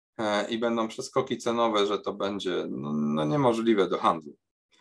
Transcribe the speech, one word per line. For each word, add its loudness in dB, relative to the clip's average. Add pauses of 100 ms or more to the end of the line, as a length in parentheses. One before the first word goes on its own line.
(180)
e, -2
i -2
będą 0
przeskoki -4
cenowe, 2
że -2
to -6
będzie, -2
no, -6
no, 0
niemożliwe 4
do -2
handlu. 0 (460)